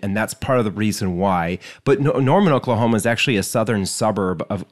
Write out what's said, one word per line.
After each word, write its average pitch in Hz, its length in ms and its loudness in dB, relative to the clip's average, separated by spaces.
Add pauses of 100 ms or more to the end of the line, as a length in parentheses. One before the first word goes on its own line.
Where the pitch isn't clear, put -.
and 98 160 -4
that's 110 160 -2
part - 240 0
of 117 80 2
the 104 60 -2
reason 98 460 -2
why. 90 420 0 (240)
But 139 180 2
No-, 139 180 2
Norman, 160 320 4
Oklahoma 117 460 2
is 101 80 -2
actually 117 320 0
a 95 60 0
southern 110 420 -2
suburb 95 640 -2
of 95 220 -6